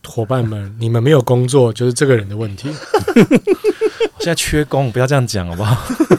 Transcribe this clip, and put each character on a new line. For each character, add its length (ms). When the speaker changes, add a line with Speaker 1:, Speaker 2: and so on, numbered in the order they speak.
Speaker 1:
伙 200
伴 220
们， 280
<laughs> 60
你 80
们 140
没 80
有 120
工 240
作， 260
就 140
是 60
这 140
个 100
人 120
的 80
问 200
题。 160
<laughs> 1500
Speaker 2:
现 80
在 100
缺 280
工， 280
不 80
要 60
这 100
样 100
讲 220
好 80
不 80
好？ 120